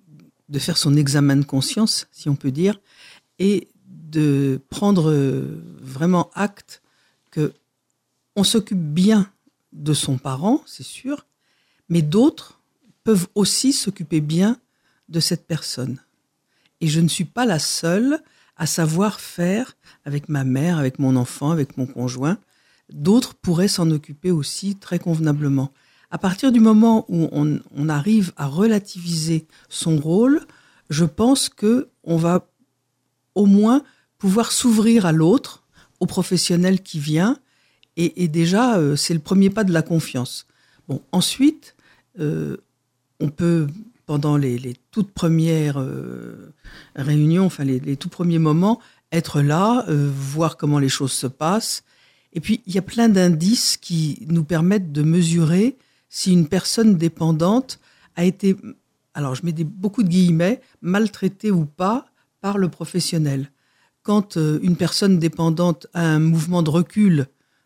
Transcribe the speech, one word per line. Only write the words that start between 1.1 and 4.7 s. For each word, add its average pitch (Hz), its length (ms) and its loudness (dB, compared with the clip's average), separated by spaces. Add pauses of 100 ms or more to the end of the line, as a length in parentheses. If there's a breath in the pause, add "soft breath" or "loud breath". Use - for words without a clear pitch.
de 139 100 2
conscience, - 640 -2
si - 180 -8
on 143 60 0
peut 139 140 -4
dire, 185 300 -2 (580 soft breath)
et 196 300 0 (200)
de 147 720 0 (100)
prendre, 185 420 2